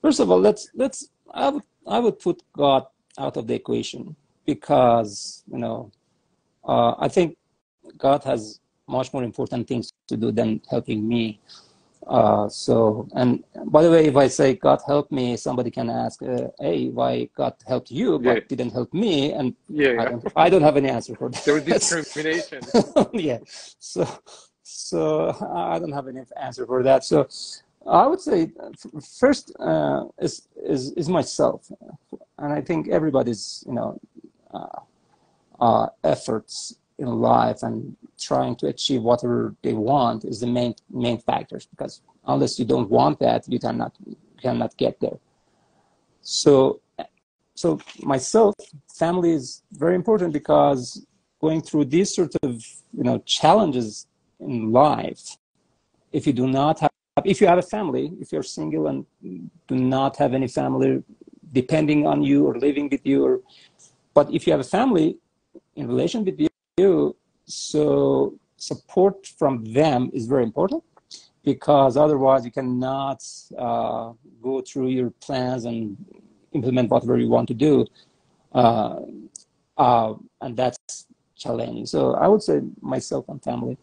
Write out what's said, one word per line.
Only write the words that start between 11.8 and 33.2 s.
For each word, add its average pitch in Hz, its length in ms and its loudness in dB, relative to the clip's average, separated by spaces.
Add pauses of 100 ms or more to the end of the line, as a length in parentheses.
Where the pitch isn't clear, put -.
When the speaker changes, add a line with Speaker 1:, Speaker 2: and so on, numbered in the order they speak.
Speaker 1:
Uh, 107 420 2
so, 113 680 0
and 127 300 2 (220)
by 151 160 6
the 170 80 6
way, 160 160 6
if 135 100 2
I 139 100 6
say, 131 280 2
"God 139 320 2
help 143 260 -2
me," 123 240 -2
somebody 123 340 -4
can 120 180 -6
ask, 120 340 -6
uh, 127 260 -4 (100)
"Hey, 139 300 -2
why 123 480 -2
God 127 180 -2 (120)
helped 127 240 -4
you, 160 280 -2
but 123 180 2
Speaker 2:
Yeah. 107 120 -6
Speaker 1:
didn't 123 240 -6
help 120 200 -6
me?" 156 400 0
And 127 220 -4 (140)
Speaker 2:
Yeah, 147 200 0
Speaker 1:
I 127 40 2
Speaker 2:
yeah. 117 180 0
Speaker 1:
don't, 120 220 -8 (120)
I - 60 6
don't 180 120 6
have 147 140 6
any 139 140 2
answer 120 240 -6
for 127 160 -8
that. - 140 -12
Speaker 2:
There 147 100 2
was 147 100 -2
Speaker 1:
<laughs> 175 100 0
Speaker 2:
discrimination. 156 880 -4 (300)
Speaker 1:
<laughs> - 220 2
Yeah. 151 260 -4 (400)
So, - 220 -10 (640)
so - 380 -8 (720)
I 165 40 -4
don't 165 140 -8
have 135 160 -10
any 127 140 -16 (140)
answer 127 300 -10
for 127 160 0
that. 131 220 4
So 147 240 2 (580)
I 180 200 6
would 339 140 0
say, 185 400 -2
uh, - 120 -16
f-, - 320 -18 (180)
first, 269 360 2
uh, 147 460 -2 (140)
is, - 300 -8 (260)
is, 131 180 -6
is 156 160 -6
myself. 151 640 -2 (680)
And 147 140 -6
I 147 80 -2
think 156 280 -4
everybody's, 135 760 -2